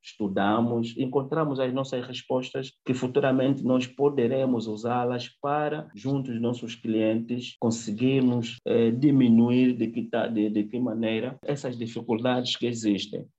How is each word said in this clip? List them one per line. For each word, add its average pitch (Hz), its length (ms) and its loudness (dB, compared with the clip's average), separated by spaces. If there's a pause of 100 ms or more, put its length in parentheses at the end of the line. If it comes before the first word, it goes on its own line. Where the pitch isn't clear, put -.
estudamos, 113 920 0
encontramos 135 640 -2
as 127 120 0
nossas 131 320 -4
respostas, 127 680 -6 (120)
que 131 80 0
futuramente 131 720 2
nós 123 240 2
poderemos 131 800 0
usá-las 120 640 -4 (120)
para, 151 540 -2
junto 131 340 -2
dos 117 120 -4
nossos 120 340 -4
clientes, 113 840 -2
conseguirmos, 123 1080 0
eh, 117 260 4
diminuir 123 800 6
de 113 160 -2
que 113 140 -6
ta-, 113 260 -2
de, 107 220 0
de 107 160 0
que 120 120 -8
maneira 113 680 -2
essas 135 320 -4
dificuldades 120 800 -2
que - 80 -4
existem. 107 600 -2 (140)